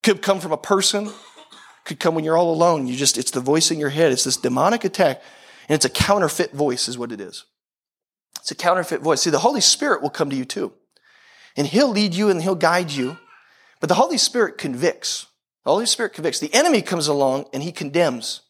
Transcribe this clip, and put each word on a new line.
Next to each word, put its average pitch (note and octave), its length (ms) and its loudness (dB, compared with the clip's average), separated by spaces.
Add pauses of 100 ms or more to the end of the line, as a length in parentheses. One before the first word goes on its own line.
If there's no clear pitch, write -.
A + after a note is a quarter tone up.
Could G3+ 180 2
come G3 200 0
from E3 100 -8
a D3+ 60 0
person, G#3 560 0 (720)
could - 160 -12
come E3 160 2
when D#3 80 -2
you're D#3+ 120 2
all E3+ 160 4
alone. D#3+ 360 2
You B2 80 -4
just, C3+ 220 0
it's B2 120 -4
the B2+ 100 -2
voice D3 300 2
in D#3+ 80 -2
your D3 120 -2
head. D#3 200 4
It's C3 140 0
this B2+ 120 -2
demonic D#3 480 0
attack, F#3 380 0 (460)
and D3+ 80 4
it's D3 80 2
a B2+ 60 2
counterfeit F3+ 640 0
voice C#3 360 -2
is B2 100 -8
what A#2 140 -8
it G2+ 80 -12
is. - 240 -14 (960)
It's - 100 -10
a E3+ 60 -10
counterfeit F3 440 0
voice. D3 220 0
See, E3+ 80 0
the D#3 80 2
Holy A#3 220 2
Spirit B3 420 2
will D3 80 -2
come D3+ 200 -2
to C#3 60 -4
you B2+ 80 -4
too, D3+ 280 -6 (840)
and C#3+ 120 0
he'll A#3+ 220 4
lead G3+ 240 0
you G#3 160 2
and F3 120 0
he'll F#3 140 0
guide E3+ 340 2
you, C#3 260 -4 (600)
but D#3 100 -4
the E3+ 60 4
Holy C#4+ 240 2
Spirit - 400 -2
convicts. - 680 -4 (380)
The B2+ 60 -2
Holy G#3 160 2
Spirit A3+ 280 -2
convicts. D#3 260 -4
The - 120 -6
enemy C4+ 300 4
comes E3 240 -2
along C#3 460 0
and C#3 100 -6
he E3+ 80 -6
condemns. C#3+ 800 -2